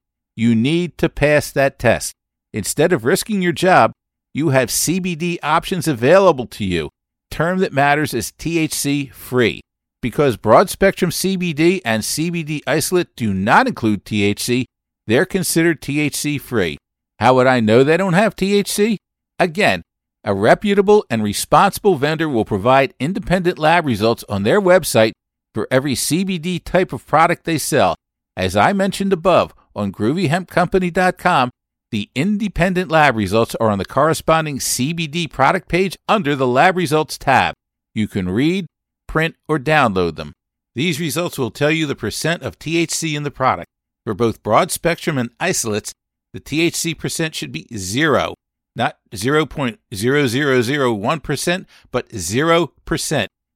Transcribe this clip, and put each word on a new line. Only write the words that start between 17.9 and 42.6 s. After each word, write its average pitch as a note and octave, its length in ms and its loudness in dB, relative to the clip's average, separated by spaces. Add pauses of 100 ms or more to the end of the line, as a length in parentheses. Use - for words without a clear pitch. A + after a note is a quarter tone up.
don't F#3 180 0
have G3+ 220 2
T G3 200 -2
H G3+ 140 0
C? G#3 280 0 (420)
Again, D#3 420 0 (440)
a G#2+ 80 -2
reputable G3 760 2
and A2 140 0
responsible E3+ 720 2
vendor D#3 340 -2
will A2+ 160 0
provide B2 540 2
independent F3 600 -2
lab D#3+ 260 2
results A2+ 440 0
on G2 140 -2
their D#3 180 2
website D#3+ 520 2 (400)
for G#2+ 180 -4
every C3 240 0
C E3+ 280 -2
B F#3+ 140 -4
D E3 220 -6
type - 320 -2
of B2+ 160 -12
product E3 380 2
they E3 120 -2
sell. G#2 380 2 (400)
As F#2 220 -2
I C3 160 4
mentioned G3 400 -2
above, E3 400 2 (220)
on G#2 160 -4
groovy D3 360 -2
hemp E3+ 220 -2
company F3+ 420 0
dot F#3 260 0
com, C#3+ 320 2 (420)
the G2+ 220 -4
independent F#3 800 -2
lab D3+ 240 4
results G#2+ 400 0
are A2+ 140 0
on G2+ 80 0
the F#2 80 -4
corresponding D3+ 720 0
C C3 320 -4
B E3 160 -6
D D#3+ 200 -6
product D#3 420 0
page F3+ 280 -2 (120)
under D#3 260 2
the C3 120 0
lab D#3 280 4
results D#3 420 -2
tab. G2+ 360 2 (400)
You G#2+ 140 -2
can F#2 220 -4
read, D#3 360 0 (420)
print, D#3+ 280 -2 (120)
or D3+ 120 -2
download A2+ 560 0
them. D2 180 -14 (400)
These D3 260 -2
results E3+ 380 -4
will A#2+ 140 -4
tell D3 180 0
you D#3+ 160 0
the C3+ 100 -6
percent D#3 460 -4
of G#2+ 160 -10
T D#3+ 200 -6